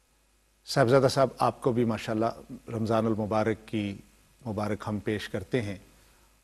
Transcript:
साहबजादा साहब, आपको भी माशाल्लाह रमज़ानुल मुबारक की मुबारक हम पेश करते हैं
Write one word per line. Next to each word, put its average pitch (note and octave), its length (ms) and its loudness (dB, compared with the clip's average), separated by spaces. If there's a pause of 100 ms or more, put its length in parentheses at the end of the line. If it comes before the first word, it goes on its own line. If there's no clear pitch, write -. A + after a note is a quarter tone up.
(680)
साहबजादा C3+ 400 6
साहब, C3 300 2
आपको B2+ 340 2
भी A#2+ 120 2
माशाल्लाह A2+ 480 -2 (380)
रमज़ानुल A2+ 440 0
मुबारक G#2+ 520 0
की G#2+ 180 -4 (580)
मुबारक G#2 400 -4
हम G#2+ 180 -4
पेश G#2+ 280 -4
करते A2+ 320 -4
हैं G2+ 200 -8 (640)